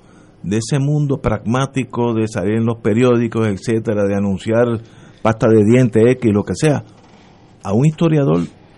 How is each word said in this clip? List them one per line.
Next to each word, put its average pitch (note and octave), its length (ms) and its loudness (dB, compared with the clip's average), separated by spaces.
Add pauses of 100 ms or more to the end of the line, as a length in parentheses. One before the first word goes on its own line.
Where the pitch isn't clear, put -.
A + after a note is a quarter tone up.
(440)
de F#2+ 140 -4
ese B2 220 -2
mundo C#3+ 420 -2
pragmático, A#2+ 920 -4
de A2 140 -2
salir G#2 280 -4
en A2+ 100 0
los A2+ 140 -4
periódicos, A#2 680 0
etcétera, G#2 580 -2
de G2+ 100 -2
anunciar G2+ 500 0 (560)
pasta A2 260 0
de A2+ 160 6
dientes A2+ 400 4 (100)
X, A#2+ 200 0
lo G2+ 100 2
que F#2+ 120 -4
sea, C3 280 0 (800)
a G2 100 -6
un B2 120 2
historiador D#3 560 0 (360)